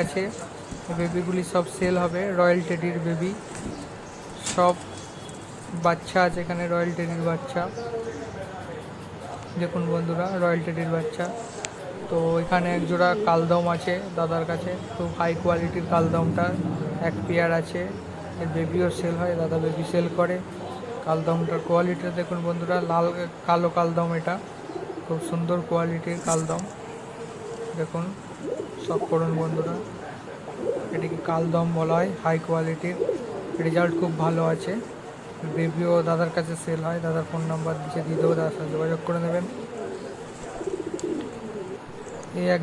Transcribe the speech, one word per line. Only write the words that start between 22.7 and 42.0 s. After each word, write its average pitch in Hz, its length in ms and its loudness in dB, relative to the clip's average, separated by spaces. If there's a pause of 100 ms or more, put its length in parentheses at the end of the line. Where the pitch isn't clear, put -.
লাল 170 140 4 (420)
কালো 170 300 6
কালদম, 170 320 2 (100)
এটা 170 160 -2 (680)
খুব 165 140 -2 (100)
সুন্দর 170 280 0 (120)
কোয়ালিটির 170 580 0
কালদম। 165 340 2 (1160)
দেখুন, 165 240 -2 (840)
শখ - 160 0 (100)
করুন 165 200 4 (100)
বন্ধুরা, 160 340 0 (1200)
এটিকে 165 220 -2 (120)
কালদম 165 380 4 (120)
বলা 160 200 4
হয়, 185 100 2 (140)
হাই 165 140 4 (100)
কোয়ালিটির, 165 500 0 (680)
রেজাল্ট 170 340 4
খুব 175 120 2 (120)
ভালো 165 180 4 (120)
আছে। 160 200 -2 (840)
বেবিও 165 380 2 (140)
দাদার 165 280 4
কাছে 165 180 0 (100)
সেল 165 240 0
হয়, 170 180 0
দাদার 160 260 2
ফোন 165 100 -2 (100)
নাম্বার 160 320 0
নিচে 156 220 -2
দিয়ে 160 160 0
দেবো, 165 180 6
দাদার 160 180 0
সাথে 156 180 -4
যোগাযোগ 160 320 0
করে 170 180 0
নেবেন। 175 200 0 (3000)